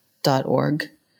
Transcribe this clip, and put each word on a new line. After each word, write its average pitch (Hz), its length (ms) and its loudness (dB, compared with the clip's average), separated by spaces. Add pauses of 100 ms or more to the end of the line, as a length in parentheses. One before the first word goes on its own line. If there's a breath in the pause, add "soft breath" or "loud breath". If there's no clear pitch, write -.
(240)
dot 135 220 2
org 143 440 -2 (300 soft breath)